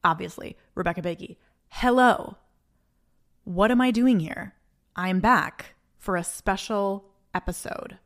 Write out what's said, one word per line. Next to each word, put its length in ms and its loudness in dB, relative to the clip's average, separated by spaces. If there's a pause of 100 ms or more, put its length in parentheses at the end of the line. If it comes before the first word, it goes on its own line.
obviously, 540 -4 (160)
Rebecca 260 -4
Bakey. 380 -8 (320)
Hello. 640 2 (1080)
What 260 0
am 120 4
I 100 4
doing 280 4
here? 360 -8 (400)
I'm 240 -2
back 560 0 (240)
for 160 -4
a 80 -2
special 800 -4 (300)
episode. 720 -8